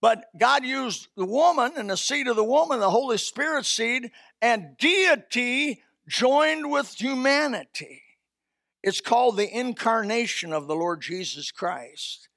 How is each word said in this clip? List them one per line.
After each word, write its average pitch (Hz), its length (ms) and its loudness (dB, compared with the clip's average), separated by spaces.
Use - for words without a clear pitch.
But 226 240 2
God 262 280 4
used 262 520 -4
the 190 80 -2
woman 285 520 2
and 220 120 -6
the 190 80 -2
seed 277 300 -2
of 233 100 0
the 214 80 4
woman, 277 360 2
the 196 100 4
Holy 233 280 2
Spirit's 285 500 -2
seed, 240 420 -2
and 220 360 0
deity 285 1040 0
joined 294 640 2
with 285 300 -2
humanity. 262 1000 -2
It's 196 180 -2
called 240 360 2
the 202 120 0
incarnation 226 1040 -2
of 151 140 -4
the 156 80 -2
Lord 165 260 -2
Jesus 160 520 -10
Christ. - 840 -10